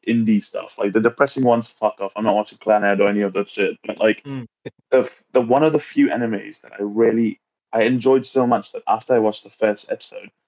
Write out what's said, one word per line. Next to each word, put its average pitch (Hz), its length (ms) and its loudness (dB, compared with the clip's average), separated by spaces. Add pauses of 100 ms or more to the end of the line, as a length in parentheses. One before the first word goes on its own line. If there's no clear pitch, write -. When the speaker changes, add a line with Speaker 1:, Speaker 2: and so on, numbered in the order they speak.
Speaker 1:
indie 110 360 2
stuff. - 360 -12
Like, 101 140 -2
the 110 80 2
depressing 131 420 0
ones, 117 240 2
fuck - 340 -4
off! 98 140 -6
I'm 104 100 -6
not 101 120 2
watching - 220 -4
Clannad 104 420 2
or 101 80 4
any 104 140 0
of 98 100 -2
that 98 160 -4
shit. 95 360 -4
But, - 140 -10
like, 107 240 0
Speaker 2:
Mm. 135 240 -12 (440)
Speaker 1:
the, 127 200 2 (220)
the 127 80 4
one 127 240 2
of 156 80 2
the 147 80 0
few - 280 0
animes 104 520 -6
that - 140 -20
I 101 80 -8
really, 113 580 0 (320)
I 113 100 0
enjoyed 131 420 2
so 131 220 0
much 113 260 -2
that - 140 -12
after 110 280 -2
I 120 40 4
watched 107 240 -2
the 101 80 -20
first - 400 -4
episode, 101 400 -12 (180)